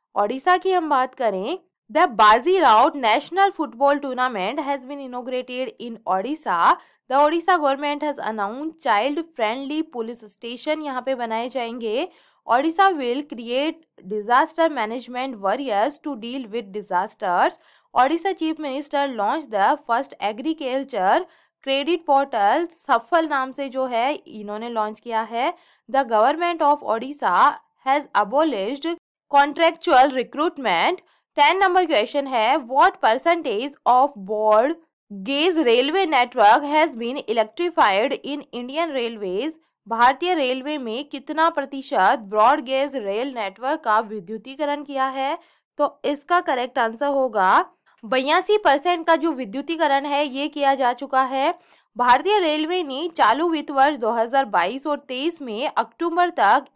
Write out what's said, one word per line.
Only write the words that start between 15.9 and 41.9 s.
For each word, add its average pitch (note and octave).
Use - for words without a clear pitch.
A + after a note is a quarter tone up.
to D4
deal A#3
with G3+
disasters। G3
Odisha E4
chief D#4
minister C#4+
launched A#3+
the G#3+
first B3
agriculture B3+
credit C#4
portal, C#4
सफल C#4
नाम C4+
से C#4
जो C4
है B3
इन्होंने G#3+
लॉन्च G#3+
किया A3+
है। A#3
The C4+
government D#4
of C#4+
Odisha A#3
has C#4
abolished C4
contractual C#4+
recruitment। C4+
टेन D#4
नंबर F#4
क्वेश्चन C#4
है, B3+
what C#4+
percentage C4
of C4
broad G#3+
gauge C#4
railway C4+
network B3
has D4+
been A#3
electrified A#3
in C#4+
Indian C#4
Railways? A#3
भारतीय C4
रेलवे C4+
में B3
कितना D4+
प्रतिशत C#4